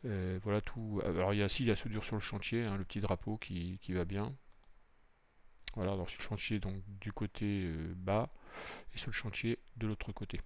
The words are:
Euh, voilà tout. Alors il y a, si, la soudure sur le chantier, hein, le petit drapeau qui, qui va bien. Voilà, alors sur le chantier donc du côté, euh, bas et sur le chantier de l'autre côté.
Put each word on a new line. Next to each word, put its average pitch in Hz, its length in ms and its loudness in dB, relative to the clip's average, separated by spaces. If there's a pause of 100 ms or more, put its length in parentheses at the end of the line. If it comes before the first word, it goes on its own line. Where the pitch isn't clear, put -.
Euh, 92 380 2
voilà 104 180 4
tout. 107 420 -2
Alors 92 300 4
il 104 60 4
y 104 40 6
a, 98 60 4
si, - 160 2
la 110 100 8
soudure 107 280 -2
sur - 120 -2
le 101 60 2
chantier, 113 420 0
hein, 101 140 2
le 95 80 0
petit - 160 -2
drapeau 101 360 2
qui, 92 440 -2
qui - 120 -4
va 90 120 4
bien. 101 280 0 (1400)
Voilà, 98 200 2
alors 90 160 0
sur - 120 -8
le - 20 -4
chantier 107 360 0
donc 95 160 -2 (260)
du 107 100 -4
côté, 101 540 0
euh, 80 320 -2
bas 101 320 2 (640)
et - 60 -4
sur - 100 -2
le 107 40 0
chantier 117 440 0 (200)
de 110 100 0
l'autre 107 240 -2
côté. - 340 -4